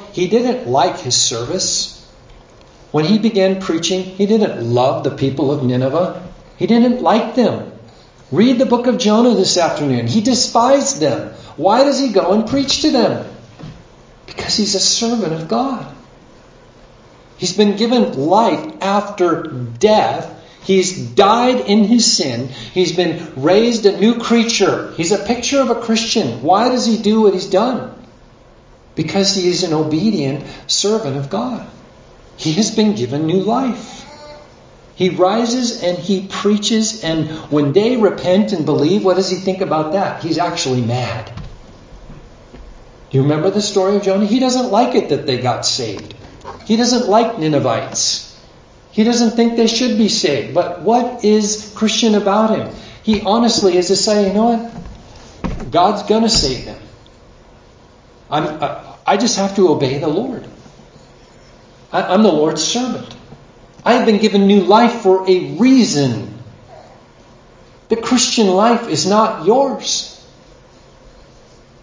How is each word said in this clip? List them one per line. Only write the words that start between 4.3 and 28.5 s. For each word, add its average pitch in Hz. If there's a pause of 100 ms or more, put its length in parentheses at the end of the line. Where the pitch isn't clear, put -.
love 123
the 143
people 135
of 139
Nineveh. 131 (300)
He 185
didn't 233
like 190
them. 196 (580)
Read 226
the 247
book 240
of 226
Jonah 220
this 185
afternoon. 139
He 190
despised 240
them. 123 (260)
Why 208
does 277
he 262
go 180
and 220
preach 269
to 311
them? 220 (1000)
Because -
he's 196
a 185
servant 226
of 160
God. 240 (1400)
He's -
been 202
given 226
life 170
after 185
death. 151 (220)
He's 185
died 202
in 208
his 226
sin. 131
He's 170
been 170 (100)
raised 208
a 196
new 226
creature. 220
He's 165
a 202
picture 240
of 240
a 226
Christian. 175
Why 196
does 240
he 220
do 220
what 190
he's -
done? 220 (1000)